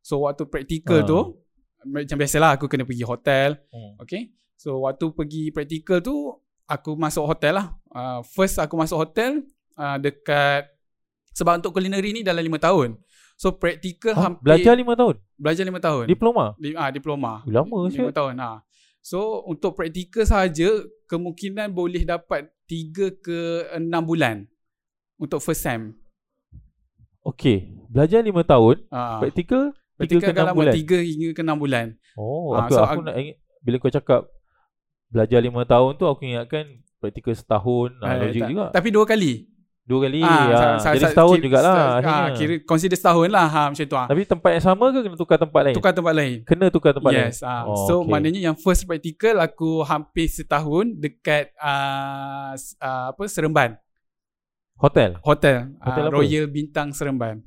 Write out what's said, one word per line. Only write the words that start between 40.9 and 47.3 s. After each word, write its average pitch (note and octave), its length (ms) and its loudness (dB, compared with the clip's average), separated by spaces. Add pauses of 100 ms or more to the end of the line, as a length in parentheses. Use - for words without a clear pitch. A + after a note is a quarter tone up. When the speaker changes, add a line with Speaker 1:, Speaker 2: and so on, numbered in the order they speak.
Speaker 2:
jadi C#3 60 2
Speaker 1:
sa-, D#3+ 120 4
Speaker 2:
setahun F3 240 8
Speaker 1:
kira, D#3+ 80 0
Speaker 2:
jugalah C3+ 300 4
Speaker 1:
sa-, E3+ 100 4
ah, B2+ 120 2
Speaker 2:
akhirnya. C#3 360 0
Speaker 1:
kira D3+ 220 -2 (100)
consider F3 320 2
setahun E3+ 320 4
lah, F#3+ 180 4
ha, D3+ 220 0
macam C#3+ 160 -6
tu, C#3 120 -4
ah. B2+ 120 -2
Speaker 2:
Tapi D3+ 160 0
tempat F3+ 280 2
yang E3 120 0
sama F#3+ 240 4
ke C4+ 120 2
kena F#3 160 -6
tukar E3 220 2
tempat D#3 220 2
lain? C#3 160 2
Speaker 1:
Tukar F#3 160 2
tempat E3+ 240 0
lain. C3+ 280 0
Speaker 2:
Kena F3 240 2
tukar D#3+ 240 4
tempat C3+ 200 2
lain? B2+ 120 4
Speaker 1:
Yes, A#2+ 160 -6